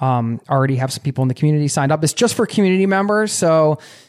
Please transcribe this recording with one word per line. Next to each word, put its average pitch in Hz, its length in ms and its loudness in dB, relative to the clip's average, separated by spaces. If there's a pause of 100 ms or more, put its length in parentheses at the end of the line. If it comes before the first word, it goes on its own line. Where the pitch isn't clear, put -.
Um, 120 400 -2 (100)
already 135 260 0
have 131 160 -2
some - 100 -12
people 131 200 -4
in 131 60 2
the 123 60 -2
community 151 340 0
signed 143 240 0
up. 156 120 0
It's 147 80 0
just 233 220 0
for 233 100 0
community 190 400 2
members, 208 480 0
so, 156 460 2 (300)